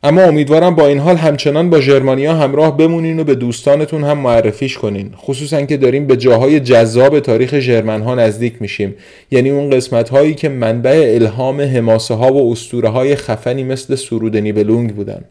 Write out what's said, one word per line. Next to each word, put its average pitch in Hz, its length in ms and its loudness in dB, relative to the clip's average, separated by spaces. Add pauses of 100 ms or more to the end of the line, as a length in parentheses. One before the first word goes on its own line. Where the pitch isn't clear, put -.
اما 151 180 4
امیدوارم 160 540 4
با 151 120 4
این 143 100 2
حال 170 180 2
همچنان 156 540 0
با 160 100 4
ژرمانیا 135 540 2
همراه 147 440 0
بمونین 160 420 0
و 160 40 -2
به 147 120 2
دوستانتون 143 680 -2
هم 147 140 0
معرفیش 120 600 0
کنین، 101 400 -6
خصوصاً 139 440 -6
که 143 160 -4
داریم 131 300 0
به 127 100 4
جاهای 127 420 2
جذاب 123 600 4
تاریخ 127 400 0
ژرمن‌ها 113 560 -2
نزدیک 113 440 0
می‌شیم، 101 360 -8 (360)
یعنی 127 180 2
اون 143 200 -2
قسمت‌هایی 127 640 0
که 147 160 -4
منبع 123 680 0
الهام 127 460 -2
حماسه‌ها 120 720 0
و 131 180 2
اسطوره‌های 120 640 -2
خفنی 127 480 -6
مثل 131 320 -6
سرود 113 420 -4
نیبلونگ 107 580 0
بودن. 101 360 -10